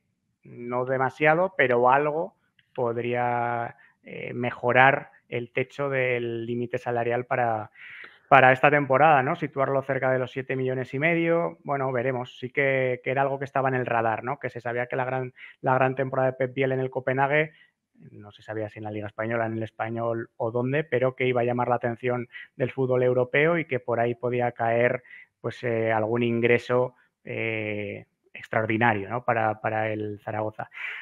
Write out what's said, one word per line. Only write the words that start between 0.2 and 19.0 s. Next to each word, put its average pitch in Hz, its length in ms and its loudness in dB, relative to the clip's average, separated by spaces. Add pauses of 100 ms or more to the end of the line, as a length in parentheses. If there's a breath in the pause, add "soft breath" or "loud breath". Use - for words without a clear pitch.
no 123 420 -6
demasiado, 151 720 0
pero 123 320 4
algo 147 460 0 (400)
podría, 120 1040 -4 (260 soft breath)
eh, - 320 -12
mejorar 123 800 4 (160)
el 127 220 -8
techo 139 380 -4
del 120 560 -2
límite 120 320 -4
salarial 120 480 -2
para, 117 460 -2 (580 loud breath)
para 131 240 10
esta 139 180 4
temporada, 143 520 6
¿no? 147 120 0
Situarlo 139 460 -2
cerca 131 320 0
de 131 60 2
los 123 120 -4
siete 131 260 -6
millones 127 360 -4
y 135 60 -4
medio, 170 640 0
bueno, 139 260 -2
veremos. 127 480 -4
Sí 123 120 -10
que, 131 520 0
que 135 80 -4
era 135 120 0
algo 135 160 -2
que 139 80 -8
estaba 135 240 0
en 131 40 0
el 127 120 0
radar, 113 380 0
¿no? 135 140 -6
Que 127 120 -8
se 120 100 -12
sabía 120 280 -6
que - 80 -6
la 127 100 -2
gran, 127 260 -6 (300 loud breath)
la 135 100 2
gran 131 220 2
temporada 131 380 0
de 131 40 -8
Pep 131 160 -2
Biel 131 200 -2
en 131 80 -2
el 131 100 -2
Copenhague, 135 640 0 (580 soft breath)
no 104 200 -20
se - 120 -20
sabía 110 260 -6
si 110 120 -16
en 107 40 -10
la 107 60 -8
Liga 107 160 -8